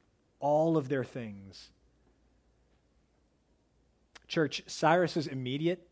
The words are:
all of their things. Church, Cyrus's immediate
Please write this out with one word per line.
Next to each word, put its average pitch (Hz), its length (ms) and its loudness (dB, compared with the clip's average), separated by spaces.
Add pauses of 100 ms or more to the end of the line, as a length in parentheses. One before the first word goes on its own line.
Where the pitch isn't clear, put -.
(400)
all 156 380 4
of 139 100 0
their 135 160 0
things. 104 640 -12 (2500)
Church, 151 400 -2
Cyrus's 160 600 2
immediate 143 640 -4